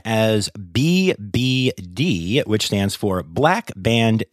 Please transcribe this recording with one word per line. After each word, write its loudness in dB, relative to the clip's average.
as 0
B 0
B 0
D, -2
which 0
stands 0
for -2
black 0
band 2